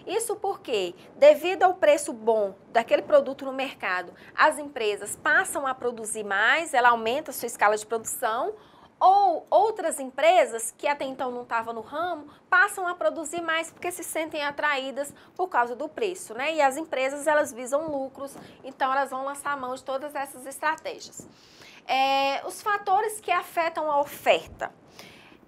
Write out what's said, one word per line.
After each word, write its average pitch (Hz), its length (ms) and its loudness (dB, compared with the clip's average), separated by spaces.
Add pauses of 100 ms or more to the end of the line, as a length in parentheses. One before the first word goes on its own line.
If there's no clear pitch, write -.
Isso 415 300 -4
porque, 208 580 -4 (220)
devido 302 480 6
ao 370 120 6
preço 320 360 4
bom 220 420 0 (140)
daquele 233 340 2
produto 269 440 2
no 262 80 -6
mercado, 196 600 -4 (220)
as 294 240 4
empresas 214 560 -4
passam 320 500 0
a 262 80 -2
produzir 226 520 -8
mais, 240 480 2
ela 247 160 6
aumenta 240 420 0
a - 20 -10
sua 247 140 -8
escala 214 300 2
de 214 80 -8
produção, 233 680 -4 (500)
ou 381 460 6
outras 381 500 2
empresas 269 800 4
que 294 100 -4
até 285 180 -2
então 262 260 -6
não 247 100 -8
estavam 233 320 -4
no 226 80 -10
ramo 302 460 -8 (200)
passam 370 400 2
a 359 60 -2
produzir 330 480 -4
mais 330 300 -4
porque - 200 -8
se 339 120 -10
sentem 320 400 -6
atraídas 285 680 -4 (240)
por 359 120 -2
causa 240 280 0
do 294 140 -8
preço, 208 460 -6
né? 285 180 -4
E 311 80 0
as 269 160 4
empresas, 285 480 -4
elas 294 260 2
visam 262 360 -4
lucros, 269 480 -8 (280)
então 269 280 -2
elas 269 180 0
vão 262 160 -6
lançar 285 320 -6
mão 254 160 -6
de 262 100 -12
todas 277 300 -6
essas 254 320 -8
estratégias. - 800 -6 (600)
É, 269 580 2
os - 160 -10
fatores 415 580 0
que - 120 -4
afetam 330 580 -2
a 285 100 2
oferta. - 720 -2 (760)